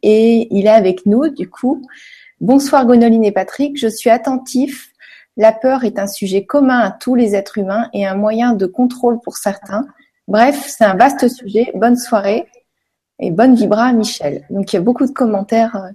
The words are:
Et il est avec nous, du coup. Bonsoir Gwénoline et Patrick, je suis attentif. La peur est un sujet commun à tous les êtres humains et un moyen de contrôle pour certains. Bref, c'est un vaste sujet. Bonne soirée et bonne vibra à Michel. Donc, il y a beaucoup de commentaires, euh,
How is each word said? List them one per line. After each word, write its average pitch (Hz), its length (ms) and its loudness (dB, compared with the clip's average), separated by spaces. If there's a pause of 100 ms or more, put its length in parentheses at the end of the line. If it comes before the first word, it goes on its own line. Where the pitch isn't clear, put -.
Et 220 440 4 (100)
il 202 100 0
est 214 40 6
avec 185 360 2
nous, 240 220 2
du 180 220 -8
coup. - 340 -6 (560)
Bonsoir 269 460 2
Gwénoline 233 380 4
et 202 80 0
Patrick, 269 440 -4
je 240 100 -2
suis 220 220 -4
attentif. 254 840 -2 (420)
La 220 160 4
peur 254 320 -2
est 208 140 -4
un 196 80 -4
sujet 196 400 -4
commun 262 320 2
à 208 120 0
tous 247 240 -4
les 233 200 2
êtres 196 240 -6
humains 202 340 -4
et 202 140 -4
un 190 80 -4
moyen 220 400 0
de 190 100 -2
contrôle 240 560 -2
pour - 160 -14
certains. 202 480 -6 (420)
Bref, 247 400 2
c'est - 180 -2
un 190 120 2
vaste 269 320 2
sujet. 226 460 -2
Bonne 240 240 2
soirée 220 500 -4 (720)
et 175 120 -6
bonne 233 240 4
vibra 214 300 2
à 254 80 0
Michel. 208 560 -4
Donc, 196 240 -6
il 214 40 0
y - 20 -2
a 170 40 -2
beaucoup 247 220 0
de 262 80 -2
commentaires, 226 640 -2
euh, 190 180 -12